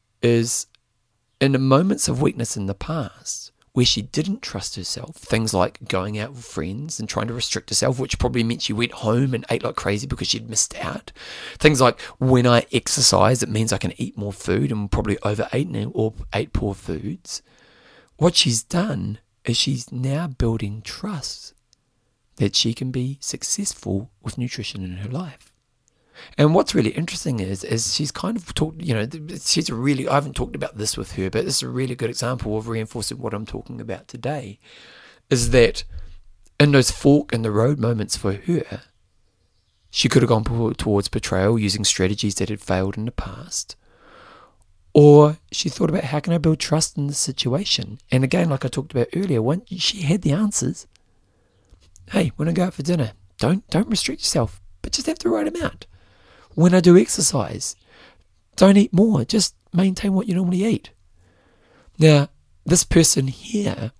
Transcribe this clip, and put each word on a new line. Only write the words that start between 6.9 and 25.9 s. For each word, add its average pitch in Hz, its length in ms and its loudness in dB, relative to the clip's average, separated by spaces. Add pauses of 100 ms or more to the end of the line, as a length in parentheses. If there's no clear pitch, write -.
and 107 120 -8
trying 110 180 -4
to 117 60 -8
restrict - 360 -6
herself, 131 300 0
which - 180 -4
probably 117 240 0
meant 117 200 -2
she - 100 -4
went 117 220 -2
home 120 400 0
and 113 160 -4
ate - 140 -2
like - 120 -6
crazy 104 320 -2
because - 220 -4
she'd 113 200 -6
missed - 280 -2
out. - 340 -10 (480)
Things 151 220 4
like, 120 180 4 (180)
"When 127 300 4
I 120 240 4
exercise, 113 720 2
it - 60 -4
means 110 240 -2
I 95 40 0
can 87 200 -6
eat - 200 -8
more 101 140 -6
food," 117 400 -2
and 104 180 -4
probably 101 340 -2
overate 107 440 -2
and, 117 260 -6
or 110 200 -2 (200)
ate 110 200 -4
poor 104 200 -2
foods. - 680 -10 (760)
What 175 220 2
she's 117 260 2
done 110 560 -4 (240)
is 117 140 -2
she's 127 340 -4
now 135 360 -4
building 113 540 -4
trust - 720 -12 (840)
that 101 180 0
she 113 180 0
can 131 180 -6
be 131 280 -4
successful - 920 -6 (120)
with - 160 -12
nutrition 113 480 -8
in 92 120 -8
her 101 120 -8
life. 147 420 -10 (880)